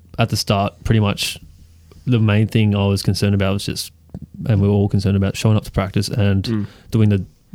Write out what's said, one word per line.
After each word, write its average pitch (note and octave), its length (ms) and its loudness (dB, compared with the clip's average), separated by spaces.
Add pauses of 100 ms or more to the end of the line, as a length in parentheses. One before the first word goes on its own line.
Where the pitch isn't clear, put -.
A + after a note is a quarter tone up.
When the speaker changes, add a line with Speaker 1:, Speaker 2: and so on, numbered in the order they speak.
(200)
Speaker 1:
at A#2 100 0
the A2 80 -2
start, - 460 -2
pretty A2+ 160 2
much - 400 -2 (680)
the B2 140 2
main G#2+ 280 2
thing G#2 280 2
I G2+ 100 0
was G2 160 0
concerned G2+ 340 0
about G2 180 0
was G2+ 120 -6
just, - 260 -10 (560)
and G#2 140 2
we G2+ 60 4
were G2+ 60 2
all G2+ 160 2
concerned G2 280 0
about, F#2+ 180 0
showing A2 220 2
up G2+ 80 -2
to - 60 -12
practice G2 380 -2
and G2 340 0
Speaker 2:
Mm. G#2+ 220 -4 (260)
Speaker 1:
doing G#2+ 180 4
the, G2+ 140 0 (320)